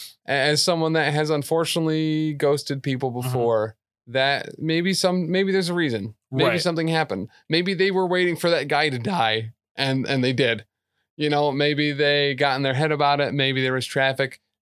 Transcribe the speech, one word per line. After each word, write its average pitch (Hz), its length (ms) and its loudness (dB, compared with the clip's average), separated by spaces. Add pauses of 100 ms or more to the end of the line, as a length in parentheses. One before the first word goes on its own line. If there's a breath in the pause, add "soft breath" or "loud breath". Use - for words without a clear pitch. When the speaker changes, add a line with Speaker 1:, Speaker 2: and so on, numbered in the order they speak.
(280 loud breath)
Speaker 1:
a-, - 20 -10
as 143 320 2
someone 160 300 2
that 151 200 2
has 151 180 0
unfortunately 156 1040 0
ghosted 143 500 0
people 135 260 -2
Speaker 2:
Mm-hmm. 123 120 -6
Speaker 1:
before, 117 540 0 (300)
that 131 540 -2
maybe 165 340 0
some, 180 380 0
maybe 190 180 2
there's 185 180 0
a 175 60 -4
reason. 117 400 -2 (160)
Maybe 156 200 2
Speaker 2:
Right. 180 120 0
Speaker 1:
something 165 240 0
happened. 160 420 0 (200 soft breath)
Maybe 180 260 0
they 190 160 2
were 185 160 0
waiting 180 300 0
for 175 140 0
that 156 180 0
guy 151 200 2
to 127 100 -2
die, 113 540 -2 (240)
and, 135 300 0
and 135 160 0
they 131 120 0
did. 120 320 0 (500)
You 151 140 -2
know, 147 220 2
maybe 147 400 0
they 143 420 0
got 135 220 0
in 139 60 -2
their 135 120 0
head 151 180 0
about 143 280 2
it. 143 140 0
Maybe 135 280 0
there 131 120 0
was 127 120 -2
traffic. 135 540 -2 (220)